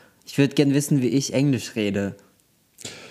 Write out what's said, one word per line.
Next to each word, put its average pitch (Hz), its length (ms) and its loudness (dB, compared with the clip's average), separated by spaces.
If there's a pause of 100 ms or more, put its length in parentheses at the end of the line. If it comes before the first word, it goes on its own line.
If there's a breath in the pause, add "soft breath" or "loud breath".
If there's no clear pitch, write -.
(280 loud breath)
Ich - 100 -16
würd 139 180 2
gern 139 200 4
wissen, 147 260 2
wie 123 60 2
ich 135 260 -2
Englisch 131 420 0
rede. 101 400 -2 (960 loud breath)